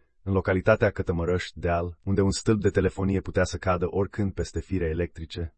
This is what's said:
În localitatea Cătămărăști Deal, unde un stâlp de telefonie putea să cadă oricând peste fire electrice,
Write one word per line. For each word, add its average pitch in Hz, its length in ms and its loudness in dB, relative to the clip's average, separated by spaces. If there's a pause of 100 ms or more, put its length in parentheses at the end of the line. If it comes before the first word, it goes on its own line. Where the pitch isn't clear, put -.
(220)
În 95 100 -2
localitatea 98 580 4
Cătămărăști 87 680 -2
Deal, 85 440 -2
unde 98 180 0
un 98 100 4
stâlp 110 300 0
de 104 100 2
telefonie 95 500 0
putea 90 240 0
să - 120 -2
cadă 90 340 0
oricând 98 420 -2
peste - 280 -6
fire 90 260 -2
electrice, 82 720 -6